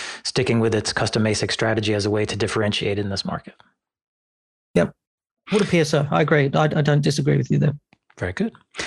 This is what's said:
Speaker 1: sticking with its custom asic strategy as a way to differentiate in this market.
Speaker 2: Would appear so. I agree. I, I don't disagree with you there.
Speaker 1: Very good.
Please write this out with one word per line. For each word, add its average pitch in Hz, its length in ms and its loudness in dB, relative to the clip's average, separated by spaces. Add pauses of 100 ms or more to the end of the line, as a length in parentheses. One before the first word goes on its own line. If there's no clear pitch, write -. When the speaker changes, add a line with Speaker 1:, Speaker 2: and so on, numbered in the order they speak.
(220)
Speaker 1:
sticking 117 380 0
with 113 120 2
its 107 200 -2
custom 110 320 0
asic 107 260 0
strategy 107 440 0
as 101 120 0
a 104 40 0
way 107 160 2
to 104 100 -6
differentiate 104 640 -2
in 101 80 -4
this 98 160 -4
market. - 300 -8 (2000)
Speaker 2:
Would 202 100 4
appear 170 220 2
so. 147 260 0
I 165 120 4
agree. 147 320 2
I, 156 100 2
I 156 180 0
don't 147 200 4
disagree 147 340 0
with 131 140 -2
you 147 80 2
there. 147 160 2 (440)
Speaker 1:
Very 92 140 -6
good. 220 200 -4 (340)